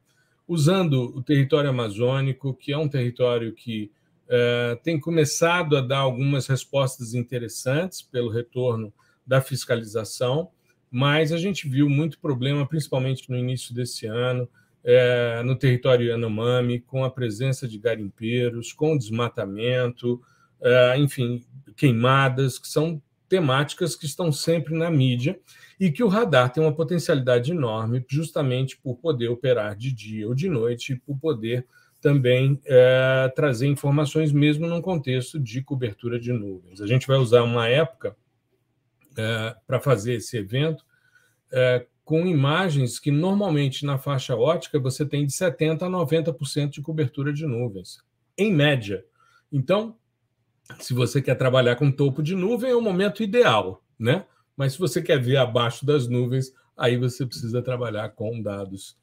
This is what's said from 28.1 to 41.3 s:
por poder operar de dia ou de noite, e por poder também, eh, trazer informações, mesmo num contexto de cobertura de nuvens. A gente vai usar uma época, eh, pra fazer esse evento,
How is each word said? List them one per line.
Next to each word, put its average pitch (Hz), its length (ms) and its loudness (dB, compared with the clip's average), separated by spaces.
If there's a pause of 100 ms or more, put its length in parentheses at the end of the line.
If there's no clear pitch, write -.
por 127 200 -8
poder 127 320 -2
operar 117 480 0
de 127 160 -6
dia 107 340 -8
ou 120 80 -2
de 151 140 -2
noite, 123 460 -2
e - 20 -6
por 143 240 -10
poder 123 480 -4 (320)
também, 135 640 4
eh, 131 720 6
trazer 139 320 2
informações, 143 640 0
mesmo 147 340 2
num 170 160 -4
contexto 139 560 -4
de 123 240 -6
cobertura 120 560 -6
de 120 140 -6
nuvens. 98 480 -8
A 104 80 -6
gente 127 180 2
vai 135 100 2
usar 120 280 6
uma 117 240 2
época, 143 480 0 (1000)
eh, 110 380 -4 (100)
pra 127 140 0
fazer 120 340 0
esse 113 220 -6
evento, 131 480 -2 (680)